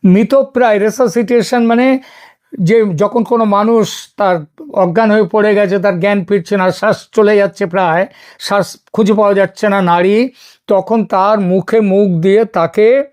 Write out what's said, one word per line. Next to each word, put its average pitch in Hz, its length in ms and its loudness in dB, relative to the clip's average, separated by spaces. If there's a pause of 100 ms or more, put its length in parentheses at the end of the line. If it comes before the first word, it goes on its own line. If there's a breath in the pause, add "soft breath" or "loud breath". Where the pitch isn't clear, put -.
মিতপ্রায় 226 720 2
রেসাসিটেশন 233 840 0
মানে 254 340 2 (600 loud breath)
যে 214 260 2 (100)
যখন 208 280 -2
কোনো 226 220 -2
মানুষ 214 720 -2
তার 185 200 0 (360)
অজ্ঞান 202 380 0
হয়ে 214 120 2
পড়ে 208 320 0
গেছে, 202 240 0
তার 185 200 -2
জ্ঞান 202 260 -2
ফিরছে 202 320 -2
না, 185 140 0
শ্বাস 196 400 -4
চলে 214 260 2
যাচ্ছে 202 280 -2
প্রায়, 180 420 0 (320 loud breath)
শ্বাস - 380 -4 (160)
খুঁজে 214 200 2
পাওয়া 208 200 2
যাচ্ছে 196 360 -2
না 196 120 0
নাড়ি, 190 480 0 (380 loud breath)
তখন 202 380 0
তার 202 340 0
মুখে 185 400 0
মুখ 196 420 0
দিয়ে 202 240 2
তাকে 214 680 0